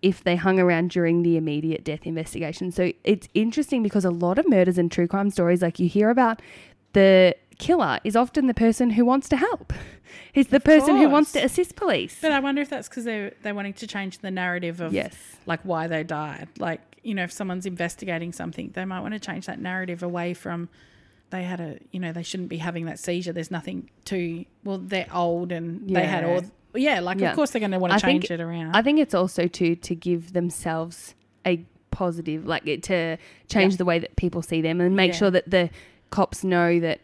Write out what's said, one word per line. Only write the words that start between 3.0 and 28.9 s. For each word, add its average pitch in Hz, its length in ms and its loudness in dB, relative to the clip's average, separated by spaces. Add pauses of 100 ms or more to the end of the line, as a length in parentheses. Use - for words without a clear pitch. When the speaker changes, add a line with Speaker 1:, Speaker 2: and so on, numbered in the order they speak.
Speaker 1:
it's - 320 0
interesting 233 480 0
because 202 220 0
a 180 60 2
lot 175 280 0
of 339 100 2
murders 185 300 4
and 170 140 2
true 175 160 0
crime 196 220 0
stories, 180 320 2
like, 170 180 -2
you 180 80 2
hear 208 220 4
about 240 300 2 (520)
the 190 420 8 (240)
killer 226 460 2
is 208 120 -2
often 254 300 2
the 240 80 2
person 226 360 2
who 226 140 4
wants 262 260 2
to 294 60 4
help. 359 360 -2 (600)
He's - 160 4
the 262 80 4
Speaker 2:
Of - 80 4
Speaker 1:
person 302 320 8
who 285 140 8
wants 294 220 4
Speaker 2:
course. 285 100 0
Speaker 1:
to - 40 2
assist - 300 -2
police. 208 460 -2
Speaker 2:
But 311 100 2
I 277 80 2
wonder 277 220 -2
if 285 80 -6
that's 254 180 -10
'cause 240 160 -12
they're, 208 280 -8 (100)
they're 208 120 -6
wanting 202 200 -8
to - 120 -16
change 196 320 -10
the 196 120 -10
narrative 180 500 -4
of, 165 120 -6
Speaker 1:
Yes. - 240 -4 (300)
Speaker 2:
like, 165 160 -4
why 170 260 -4
they 160 160 -4
died. 151 440 -10 (100)
Like, 165 220 -6 (220)
you 226 120 -6
know, 185 100 -2
if 180 80 -10
someone's 185 340 -8
investigating 175 680 -6
something, 170 420 -10
they 185 100 -8
might 185 160 -8
wanna 208 180 -8
change 185 280 -10
that - 140 -10
narrative 180 420 -6
away 175 300 -6
from 170 360 -10 (600)
they 185 120 -8
had 180 180 -8
a, 156 180 -10 (120)
you 180 80 -10
know, 175 140 -6
they 170 100 -10
shouldn't 180 280 -8
be 175 80 -8
having 170 260 -6
that 160 160 -10
seizure. 175 320 -4
There's 165 180 -8
nothing 180 400 -10 (140)
to, 170 400 -6 (180)
well, 196 160 -6
they're 185 340 -6
old 175 380 -2
and 170 380 -8
they 180 180 2
had 175 180 -2
Speaker 1:
Yeah. 170 60 -2
Speaker 2:
all, 180 120 0 (320)
yeah, 254 260 0
like, 180 180 -4
Speaker 1:
Yeah. 190 120 0
Speaker 2:
of - 60 -4
course 294 140 0
they're 233 100 -2
gonna 190 200 -2
wanna 185 140 2
Speaker 1:
I 208 40 4
think 262 260 2
Speaker 2:
change - 60 -8
it 170 120 -6
around. 165 340 -4
Speaker 1:
I 226 60 6
think 294 180 4